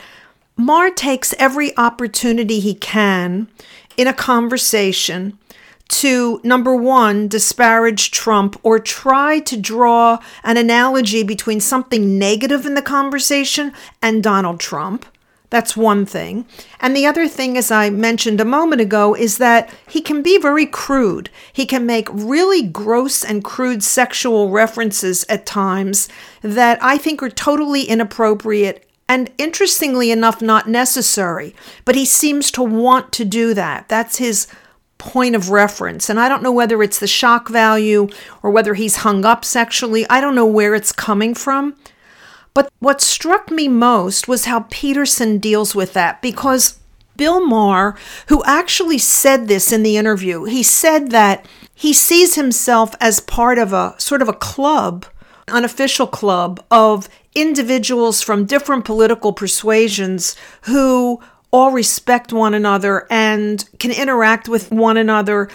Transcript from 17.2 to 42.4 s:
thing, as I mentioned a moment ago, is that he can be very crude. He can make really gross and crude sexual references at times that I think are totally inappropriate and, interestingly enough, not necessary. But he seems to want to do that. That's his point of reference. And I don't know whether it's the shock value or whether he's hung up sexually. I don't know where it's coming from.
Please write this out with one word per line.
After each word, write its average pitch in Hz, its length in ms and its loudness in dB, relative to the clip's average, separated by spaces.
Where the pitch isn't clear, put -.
thing, 254 280 -4
as 247 140 -2
I 214 180 2
mentioned 220 520 0
a 220 40 2
moment 294 380 0
ago, 208 320 2
is 220 240 -2
that 233 340 2
he 311 120 -4
can 302 200 -2
be 359 180 4
very 302 280 2
crude. 269 640 -2
He 262 140 -4
can 247 200 -2
make 226 240 -2
really 302 520 0
gross 220 600 -2
and 208 200 -4
crude 254 400 -4
sexual 233 640 0
references 214 800 -2
at 214 180 -4
times 196 640 -2
that 233 400 2
I 269 160 2
think 294 240 -4
are 254 80 -6
totally 294 540 -2
inappropriate 214 1080 -2
and, 254 300 0
interestingly 285 720 0
enough, 226 320 0
not 220 260 2
necessary. 214 840 -2
But 254 100 2
he 269 100 0
seems 285 460 0
to 254 140 -4
want 247 480 2
to 233 120 -6
do 226 300 0
that. 170 340 -6
That's 233 300 -4
his 233 300 -4
point 247 380 -2
of 185 140 -4
reference. 202 600 0
And 214 80 0
I 240 100 2
don't 269 140 -2
know 247 100 0
whether 233 300 2
it's 208 160 0
the 202 80 -4
shock 233 420 2
value 220 600 2
or 208 80 0
whether 208 240 2
he's 208 220 -2
hung 202 280 0
up 233 200 2
sexually. 226 640 -2
I 254 100 4
don't 277 140 -2
know 240 100 4
where 214 300 2
it's 208 160 -2
coming 220 440 -2
from. 277 420 -4